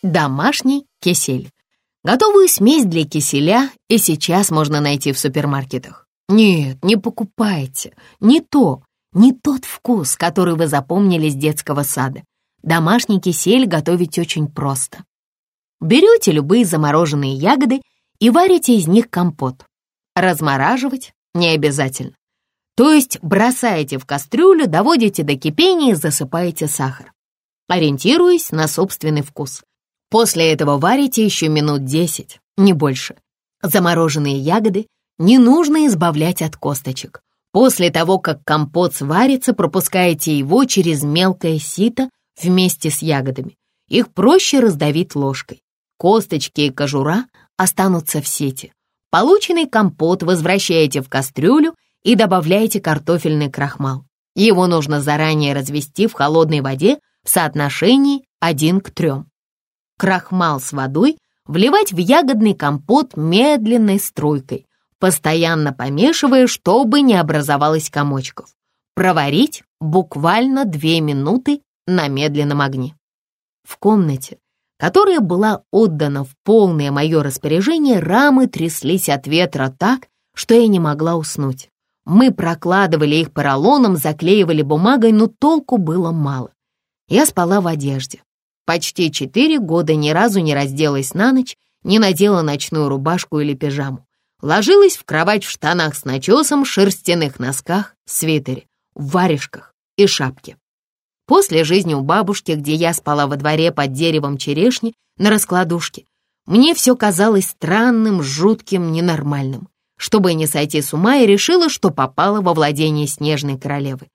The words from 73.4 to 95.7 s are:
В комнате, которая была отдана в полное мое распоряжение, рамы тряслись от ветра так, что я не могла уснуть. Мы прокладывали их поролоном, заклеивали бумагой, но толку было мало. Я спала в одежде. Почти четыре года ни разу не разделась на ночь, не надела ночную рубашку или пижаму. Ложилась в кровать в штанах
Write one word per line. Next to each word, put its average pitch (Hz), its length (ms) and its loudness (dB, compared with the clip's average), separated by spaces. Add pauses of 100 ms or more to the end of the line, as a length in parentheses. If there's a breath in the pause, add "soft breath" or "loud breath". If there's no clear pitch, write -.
В - 120 -18
комнате, 175 600 -2 (400)
которая 370 400 2
была 196 540 -2
отдана 151 500 0
в 131 80 -12 (140)
полное 175 480 2
мое 151 320 0
распоряжение, 196 760 0
рамы 254 480 4
тряслись 170 640 -4
от 139 180 -2
ветра 147 500 -2
так, 254 300 -2 (260)
что - 220 0
я 233 140 6
не 196 100 2
могла 160 380 -2
уснуть. 143 540 -6 (340)
Мы 226 260 4
прокладывали 165 840 0
их 160 160 -2
поролоном, 180 640 2
заклеивали 160 680 0
бумагой, 214 480 2
но 220 160 4
толку 277 500 0
было 165 360 -2
мало. 139 400 -4 (560)
Я 208 180 2
спала 190 340 0
в 180 60 -2
одежде. 139 560 -6 (460)
Почти 165 420 -2
четыре 254 480 0
года 165 360 0
ни 151 160 0
разу 196 300 2
не 151 140 -2
разделась 139 600 -2
на 220 180 0
ночь, 254 240 -2 (280)
не 208 140 2
надела 190 440 2
ночную 147 480 -4
рубашку 151 500 -4
или 147 140 -2
пижаму. 139 500 -6 (380)
Ложилась 254 560 4
в - 80 -20
кровать 175 360 -2
в - 60 -14
штанах 156 460 -2